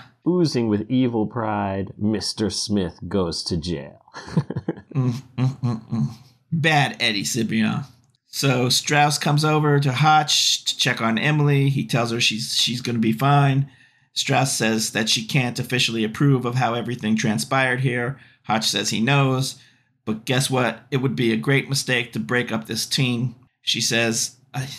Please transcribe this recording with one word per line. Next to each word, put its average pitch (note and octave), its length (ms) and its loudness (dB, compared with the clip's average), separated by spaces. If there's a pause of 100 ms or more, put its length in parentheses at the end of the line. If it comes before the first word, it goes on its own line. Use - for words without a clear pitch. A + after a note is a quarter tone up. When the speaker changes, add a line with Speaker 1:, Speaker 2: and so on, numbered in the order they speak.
(260)
Speaker 1:
Oozing D#3 420 2
with G#2 220 0
evil A#2+ 360 2
pride, G#2 720 -4
Mister G#2 520 0
Smith F#2+ 480 -2 (100)
goes F2 360 -2
to F#2+ 120 -2
jail. D2+ 440 -6 (140)
<laughs> - 300 -4 (500)
Speaker 2:
Mm, B2+ 280 -2 (140)
mm, B2+ 240 -2
mm, A#2+ 320 -6
mm. A#2 160 -2 (420)
Bad D3 480 2
Eddie G#2+ 240 -2
Cibrian. A2 640 -2 (420)
So B2+ 420 0
Strauss D3 480 2
comes D3 280 2
over D3+ 340 4
to C#3+ 140 2
Hotch D3+ 720 2
to - 120 -4
check B2 240 0
on A2+ 180 0
Emily. C#3+ 500 4
He C#3 180 -2
tells A#2+ 240 0
her A#2 100 -2
she's, A2+ 360 -2
she's A#2+ 240 -2
gonna A#2+ 180 -4
be A2 140 2
fine. C#3 580 4 (440)
Strauss C3+ 420 0
says A2 360 0
that A2 160 -2
she A2+ 160 0
can't B2 360 -2
officially A2+ 420 0
approve B2 420 2
of B2 120 0
how A#2 180 2
everything A2+ 400 -2
transpired B2 680 0
here. B2 380 -2 (260)
Hotch A2 240 0
says G2+ 220 -2
he G#2+ 100 -2
knows. C3 560 2 (480)
But A2 200 -6
guess B2+ 260 0
what? B2+ 300 0 (100)
It C#3+ 60 -2
would C3 180 0
be A#2 180 2
a A2 40 0
great C3+ 320 0
mistake B2 460 -2
to A#2+ 40 -4
break A2+ 320 -2
up A2 160 -4
this A2+ 200 -6
team. B2 500 -2 (260)
She - 200 -2
says, A2+ 540 0 (180)
"Uh, C3 120 -6 (120)